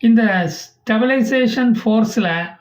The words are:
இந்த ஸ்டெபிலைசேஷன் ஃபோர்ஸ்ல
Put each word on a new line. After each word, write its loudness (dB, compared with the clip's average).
இந்த 4
ஸ்டெபிலைசேஷன் 0
ஃபோர்ஸ்ல 0